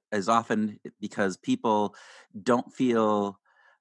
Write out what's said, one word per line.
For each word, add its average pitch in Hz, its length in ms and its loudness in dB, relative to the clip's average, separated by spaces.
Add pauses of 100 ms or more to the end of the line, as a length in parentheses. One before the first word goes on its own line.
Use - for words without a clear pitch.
(140)
is 101 160 -2
often 110 500 0 (220)
because 101 340 -2
people 107 580 0 (480)
don't 120 300 0
feel, 107 640 0 (440)